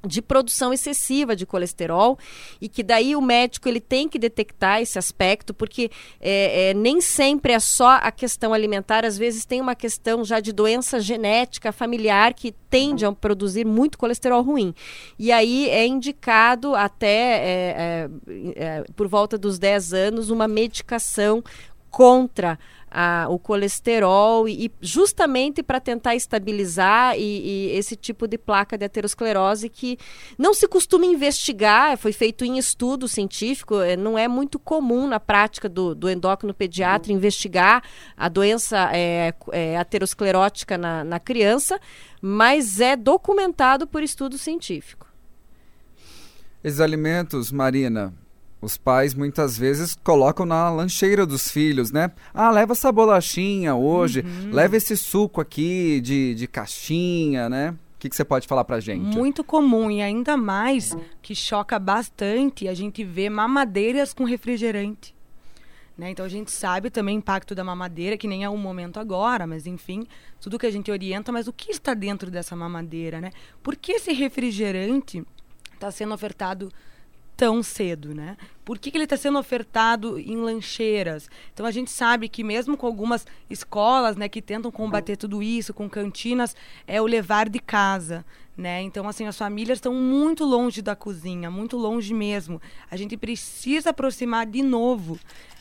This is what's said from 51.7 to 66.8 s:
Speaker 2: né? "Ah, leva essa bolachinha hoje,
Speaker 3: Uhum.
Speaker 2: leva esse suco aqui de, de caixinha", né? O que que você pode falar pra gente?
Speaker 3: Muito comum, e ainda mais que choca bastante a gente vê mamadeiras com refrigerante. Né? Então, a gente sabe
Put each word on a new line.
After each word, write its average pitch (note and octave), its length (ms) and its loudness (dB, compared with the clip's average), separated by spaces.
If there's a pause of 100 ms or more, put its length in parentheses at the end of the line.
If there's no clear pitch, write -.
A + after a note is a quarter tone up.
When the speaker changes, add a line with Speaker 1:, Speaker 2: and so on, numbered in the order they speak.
Speaker 2:
né? D#3+ 180 0 (220)
"Ah, A3+ 180 4
leva G#3+ 220 6
essa C4 180 2
bolachinha G3 840 4
hoje, C#3+ 460 2
Speaker 3:
Uhum. F3+ 320 -8
Speaker 2:
leva F#3 240 6
esse G#3+ 200 0
suco G3+ 440 0
aqui D#3+ 600 0
de, C3 340 0
de A#2 120 -6
caixinha", D#3 1000 -2
né? C#3+ 280 -4 (200)
O - 20 -20
que C#3 100 -10
que - 80 -10
você D3+ 80 0
pode C3 220 0
falar C3 180 2
pra A#2 160 -4
gente? G#2 220 -6
Speaker 3:
Muito A#3+ 420 -2
comum, A#3+ 460 4
e G#3 120 -2
ainda A#3 340 -2
mais A3 600 -2 (260)
que G#3+ 120 -12
choca G#3 440 -4
bastante G#3 920 -2
a F#3 60 -6
gente G3+ 300 -8
vê F#3 260 -4
mamadeiras A#3 840 0
com C4 120 -4
refrigerante. A3 880 -4 (840)
Né? F3 140 -12
Então, F#3 160 -10
a - 20 -8
gente G3+ 220 -10
sabe F#3+ 400 -4